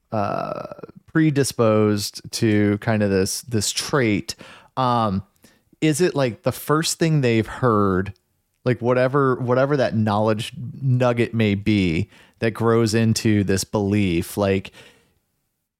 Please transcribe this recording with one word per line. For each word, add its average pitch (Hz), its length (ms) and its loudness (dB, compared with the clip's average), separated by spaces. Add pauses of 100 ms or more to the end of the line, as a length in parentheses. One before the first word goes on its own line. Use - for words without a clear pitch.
(140)
uh, 101 540 -6 (400)
predisposed 110 1120 2 (100)
to 104 460 2
kind 107 260 -2
of 101 60 0
this, 95 320 0
this 110 300 -4
trait, 113 640 -2 (420)
um, 117 460 0 (580)
is 156 200 2
it, 180 120 2
like, 131 300 -2
the 127 80 0
first - 480 -2
thing 156 220 2
they've 113 260 2
heard, 101 680 0 (520)
like, 123 160 -2
whatever, 127 540 2
whatever 131 420 0
that 113 180 0
knowledge 110 560 0 (300)
nugget 123 520 0
may 107 220 2
be 98 540 0 (300)
that 113 120 -2
grows 113 420 0
into 110 520 2
this 98 180 0
belief, 98 720 -2
like, 98 340 -2 (1080)